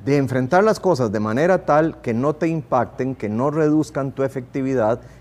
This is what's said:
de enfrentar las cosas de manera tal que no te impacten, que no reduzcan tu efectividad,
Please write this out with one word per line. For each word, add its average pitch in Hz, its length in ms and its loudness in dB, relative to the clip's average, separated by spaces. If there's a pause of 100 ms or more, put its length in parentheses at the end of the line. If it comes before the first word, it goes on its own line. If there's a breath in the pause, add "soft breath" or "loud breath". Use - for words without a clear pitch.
de 139 120 2
enfrentar 131 460 2
las 214 160 2
cosas 131 320 0
de 107 80 -2
manera 151 460 0
tal 156 360 2
que 120 120 -2
no 135 220 0
te 175 120 -2
impacten, 131 680 -2
que 107 140 -6
no 120 220 -2
reduzcan 151 600 0
tu 135 120 -4
efectividad, 127 800 -2 (200 loud breath)